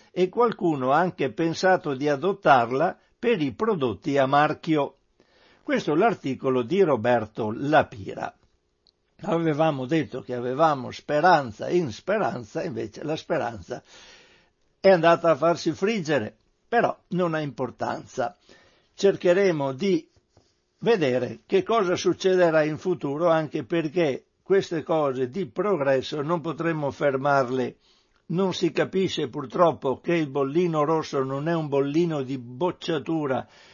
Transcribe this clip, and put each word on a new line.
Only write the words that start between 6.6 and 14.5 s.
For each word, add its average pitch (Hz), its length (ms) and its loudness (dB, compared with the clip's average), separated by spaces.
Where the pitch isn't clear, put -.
di 156 220 2
Roberto 117 680 0
Lapira. 135 800 -2
Avevamo 160 640 0
detto 131 340 -2
che 123 140 -10
avevamo 127 560 0
speranza 147 760 0
in 156 240 0
speranza, 147 720 -4
invece 113 400 -8
la 151 120 -4
speranza 120 640 -6